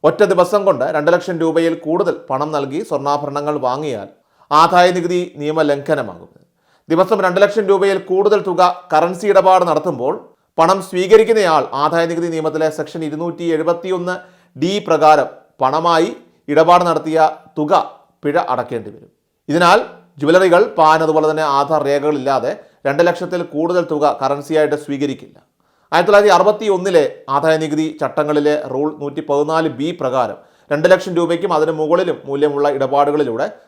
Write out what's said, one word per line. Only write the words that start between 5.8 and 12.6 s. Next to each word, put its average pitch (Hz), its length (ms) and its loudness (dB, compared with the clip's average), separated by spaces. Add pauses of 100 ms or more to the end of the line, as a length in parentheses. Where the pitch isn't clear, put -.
ദിവസം 190 320 2
രണ്ട് 185 200 2
ലക്ഷം 202 200 2
രൂപയിൽ 196 360 0
കൂടുതൽ 196 440 0
തുക 180 520 -2
കറൻസി 180 340 0
ഇടപാട് 185 400 4
നടത്തുമ്പോൾ 160 600 -4 (280)
പണം 180 240 2
സ്വീകരിക്കുന്നയാൾ 185 920 4
ആദായ 156 320 0
നികുതി 170 220 -4
നിയമത്തിലെ 156 420 -2